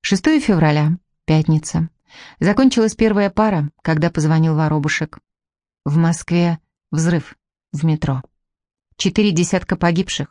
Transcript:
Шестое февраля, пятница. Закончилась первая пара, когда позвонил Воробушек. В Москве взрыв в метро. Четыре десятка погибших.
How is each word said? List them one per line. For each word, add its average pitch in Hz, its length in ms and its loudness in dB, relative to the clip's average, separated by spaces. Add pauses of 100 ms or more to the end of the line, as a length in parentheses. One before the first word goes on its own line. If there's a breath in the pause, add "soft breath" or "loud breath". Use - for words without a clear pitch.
Шестое 294 400 0
февраля, 156 580 2 (260)
пятница. 156 640 0 (520 loud breath)
Закончилась 220 540 2
первая 208 360 0
пара, 190 400 0 (120)
когда 165 280 0
позвонил 160 440 0
Воробушек. 151 640 -2 (680)
В 147 120 -2
Москве 170 640 0 (320)
взрыв 160 460 -2 (360)
в 143 120 -6
метро. 151 380 -2 (760)
Четыре 208 360 0
десятка 175 440 -2
погибших. 170 540 -2